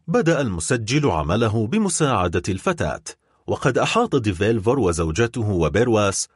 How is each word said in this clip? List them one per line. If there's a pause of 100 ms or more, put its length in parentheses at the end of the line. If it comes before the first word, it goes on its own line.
بدأ
المسجل
عمله
بمساعدة
الفتاة، (440)
وقد
أحاط
ديفيلفور
وزوجته
وبيرواس